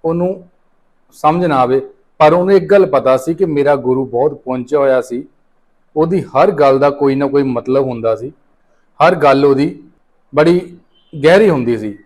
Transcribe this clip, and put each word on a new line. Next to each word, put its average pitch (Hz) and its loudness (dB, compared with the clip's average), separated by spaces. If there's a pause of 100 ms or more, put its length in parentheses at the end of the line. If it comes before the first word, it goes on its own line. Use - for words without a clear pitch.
ਉਹਨੂੰ 175 -4 (640)
ਸਮਝ 170 -2
ਨਾ 147 0
ਆਵੇ, 127 0 (380)
ਪਰ 151 4
ਉਹਨੂੰ 180 2
ਇੱਕ 175 0
ਗੱਲ 196 4
ਪਤਾ 131 0
ਸੀ 165 -6
ਕਿ 185 -2
ਮੇਰਾ 143 0
ਗੁਰੂ 127 -2
ਬਹੁਤ 123 -2
ਪਹੁੰਚਿਆ 127 -6
ਹੋਇਆ 131 2
ਸੀ, 123 -10 (720)
ਉਹਦੀ 165 -2
ਹਰ 165 0
ਗੱਲ 139 2
ਦਾ 143 2
ਕੋਈ 139 0
ਨਾ 139 -2
ਕੋਈ 139 0
ਮਤਲਬ 127 -2
ਹੁੰਦਾ 113 -4
ਸੀ, 120 -14 (800)
ਹਰ 180 2
ਗੱਲ 139 2
ਉਹਦੀ 139 0 (520)
ਬੜੀ 170 0 (460)
ਗਹਿਰੀ 190 4
ਹੁੰਦੀ 120 -2
ਸੀ 104 -10